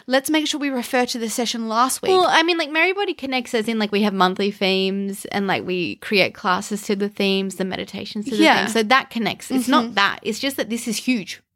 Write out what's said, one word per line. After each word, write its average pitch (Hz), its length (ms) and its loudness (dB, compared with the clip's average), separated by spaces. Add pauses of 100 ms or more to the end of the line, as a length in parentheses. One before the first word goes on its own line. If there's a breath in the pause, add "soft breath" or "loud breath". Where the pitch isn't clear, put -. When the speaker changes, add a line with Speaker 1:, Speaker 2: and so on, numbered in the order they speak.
Speaker 1:
let's 269 240 0
make 311 180 0
sure 302 120 -4
we 285 100 -2
refer 254 380 0
to 247 100 -8
the 226 120 -4
session 226 380 -4
last 233 360 2
week." - 80 0
Speaker 2:
Well, 370 180 6
I 320 140 6
mean, 339 140 2
like, 311 140 -2
Merry 330 220 2
Body 381 220 -2
connects 262 400 -4
as 220 120 0
in, 226 120 -2
like, 208 120 0
we 208 120 2
have 208 100 2
monthly 190 380 2
themes 196 720 -2
and, 202 220 -2
like, 143 180 -2
we 180 320 -2
create 180 380 0
classes 202 480 -2
to 208 120 -2
the 202 140 -2
themes, 196 460 0
the 190 100 -2
meditations 202 600 -8
to 277 60 -6
the 220 60 -2
Speaker 1:
Yeah. 294 240 6
Speaker 2:
themes. 220 120 -2
So 226 100 2
that 254 260 2
connects. 208 400 -4
It's 254 180 0
not 247 180 4
Speaker 1:
Mm-hmm. 233 100 -8
Speaker 2:
that. 202 260 2
It's 214 180 -4
just 269 180 -2
that - 140 -4
this 233 160 -4
is 214 100 -2
huge. - 440 -2 (140)